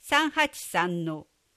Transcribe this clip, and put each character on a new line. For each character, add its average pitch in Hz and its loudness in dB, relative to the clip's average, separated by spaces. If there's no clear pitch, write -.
三 302 2
八 302 0
三 175 -2
の 156 -8